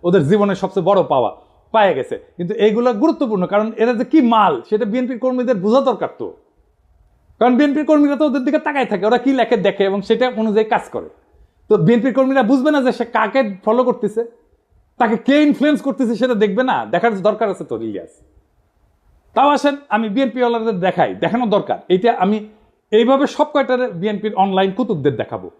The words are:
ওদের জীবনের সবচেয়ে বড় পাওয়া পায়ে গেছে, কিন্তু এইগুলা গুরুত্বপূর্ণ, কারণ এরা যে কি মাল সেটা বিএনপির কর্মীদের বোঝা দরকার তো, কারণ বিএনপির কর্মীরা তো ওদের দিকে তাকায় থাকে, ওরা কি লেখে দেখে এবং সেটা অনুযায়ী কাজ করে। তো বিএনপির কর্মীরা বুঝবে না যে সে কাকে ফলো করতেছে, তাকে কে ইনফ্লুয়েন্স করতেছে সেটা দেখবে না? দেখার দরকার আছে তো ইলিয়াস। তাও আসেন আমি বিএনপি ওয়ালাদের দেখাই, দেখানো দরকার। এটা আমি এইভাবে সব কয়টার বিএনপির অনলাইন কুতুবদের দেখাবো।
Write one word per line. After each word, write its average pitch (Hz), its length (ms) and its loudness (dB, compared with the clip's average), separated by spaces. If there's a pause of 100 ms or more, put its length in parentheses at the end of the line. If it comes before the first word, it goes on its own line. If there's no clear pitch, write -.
ওদের 175 240 2
জীবনের 202 260 2
সবচেয়ে 190 300 -4
বড় 190 180 4
পাওয়া 127 340 0 (360)
পায়ে 202 220 4
গেছে, 135 240 -6 (180)
কিন্তু 175 180 -6
এইগুলা 220 380 2
গুরুত্বপূর্ণ, 220 540 -2
কারণ 214 300 -2
এরা 233 180 0
যে 220 100 -4
কি 320 160 2
মাল 214 500 2
সেটা 214 140 0
বিএনপির 240 340 -4
কর্মীদের 254 360 -2
বোঝা 214 260 2
দরকার 196 280 -2 (100)
তো, 98 180 -10 (1000)
কারণ 247 180 4
বিএনপির 294 280 2
কর্মীরা 294 320 4
তো 311 100 0
ওদের 262 180 -2
দিকে 294 140 0
তাকায় 285 260 -2
থাকে, 202 220 -2
ওরা 240 120 2
কি 262 140 0
লেখে 247 240 0
দেখে 196 280 0
এবং 196 180 -2
সেটা 226 340 0
অনুযায়ী 220 280 0
কাজ 220 240 -2
করে। 104 200 -10 (600)
তো 214 80 4
বিএনপির 214 380 2
কর্মীরা 262 280 2
বুঝবে 262 280 2
না 294 120 2
যে 247 100 2
সে 240 120 -4
কাকে 214 600 -2
ফলো 240 200 2
করতেছে, 233 400 -2 (760)
তাকে 226 180 2
কে 277 260 2
ইনফ্লুয়েন্স 294 400 2
করতেছে 240 320 -2
সেটা 247 200 0
দেখবে 208 280 0
না? 160 240 -2
দেখার 190 360 -2
দরকার 208 280 0
আছে 170 140 -8
তো 113 180 -8
ইলিয়াস। 98 280 -10 (1200)
তাও 262 140 4
আসেন 285 280 0 (120)
আমি 220 200 -2
বিএনপি 247 320 -2
ওয়ালাদের 226 400 -2
দেখাই, 175 340 0
দেখানো 175 320 -2
দরকার। 196 320 -2 (100)
এটা 190 240 2
আমি 214 360 -2 (420)
এইভাবে 254 360 4
সব - 180 -2
কয়টার 254 460 -2
বিএনপির 208 440 -6
অনলাইন 190 380 0
কুতুবদের 160 440 -2
দেখাবো। 98 440 -10